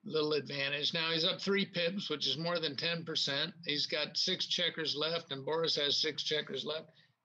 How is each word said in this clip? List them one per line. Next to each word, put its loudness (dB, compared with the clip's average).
little 2
advantage. 0
Now 2
he's 2
up 0
three 4
pips, 0
which -2
is 0
more 0
than -2
ten -2
percent. 0
He's 0
got -2
six 0
checkers 0
left, 0
and -6
Boris 2
has 2
six 0
checkers -2
left. -6